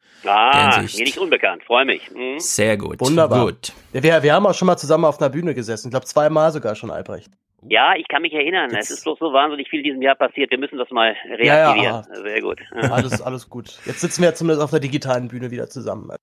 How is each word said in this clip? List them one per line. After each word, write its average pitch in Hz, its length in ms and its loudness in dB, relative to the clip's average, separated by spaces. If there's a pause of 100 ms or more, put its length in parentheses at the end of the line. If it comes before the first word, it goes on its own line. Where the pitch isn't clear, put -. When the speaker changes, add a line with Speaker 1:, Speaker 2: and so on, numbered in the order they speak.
(260)
Speaker 1:
Ah, 107 260 4
Speaker 2:
Der 139 280 6
Hinsicht 101 180 -4
Speaker 1:
mir 117 80 -4
nicht 135 120 -2
unbekannt, 131 480 0
freue 123 200 4
mich. 107 260 -4
Mhm. 127 280 -8
Speaker 2:
Sehr 110 380 0
gut. - 220 -10
Speaker 3:
Wunderbar. 131 460 4
Speaker 2:
Gut. - 260 -6 (220)
Speaker 3:
Ja, 131 100 -2
wir, 160 200 4
wir 147 100 6
haben 196 140 4
auch 180 80 2
schon 185 100 0
mal 180 120 4
zusammen 160 280 2
auf 147 160 0
einer 143 80 2
Bühne 156 240 -4
gesessen. 113 340 -8
Ich 117 40 -8
glaub, 131 140 -4
zweimal 156 460 2
sogar 117 240 -4
schon, 107 160 -12
Albrecht. 82 380 -12 (380)
Speaker 1:
Ja, 123 300 4
ich 160 100 -8
kann - 140 -2
mich 165 120 -4
erinnern. 156 380 -2
Speaker 3:
Jetzt 107 200 -6
Speaker 1:
Es 139 60 -10
ist - 80 -18
bloß 156 120 -4
so 160 160 -4
wahnsinnig 143 360 2
viel 156 100 -4
in 139 60 -8
diesem 135 180 -4
Jahr 135 100 2
passiert. 131 380 -2
Wir 127 80 0
müssen 143 180 -8
das 123 140 -8
mal 113 240 0 (240)
Speaker 3:
Ja, 117 60 2
ja, 151 260 6
Speaker 1:
reaktivieren. 107 240 0
Speaker 3:
aha. 101 260 -14
Speaker 1:
Sehr 104 200 -6
gut. 98 180 -6 (320)
Speaker 3:
Alles, 120 320 -2
alles 127 260 -10
gut. - 360 -18
Jetzt - 160 -10
sitzen 175 200 -4
wir 165 140 4
zumindest 160 280 0
auf 143 60 -2
der 156 100 0
digitalen 127 500 -4
Bühne 120 200 -10
wieder 117 180 -8
zusammen. 110 440 -10 (120)